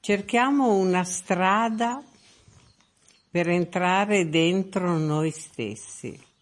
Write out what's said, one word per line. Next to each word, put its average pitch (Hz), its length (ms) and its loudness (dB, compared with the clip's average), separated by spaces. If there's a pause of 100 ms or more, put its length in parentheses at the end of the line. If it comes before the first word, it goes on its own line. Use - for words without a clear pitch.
Cerchiamo 240 720 2
una 180 260 2
strada 220 1000 0 (1300)
per 175 180 -2
entrare 180 840 0
dentro 180 680 0
noi 156 320 0
stessi. - 880 -12 (220)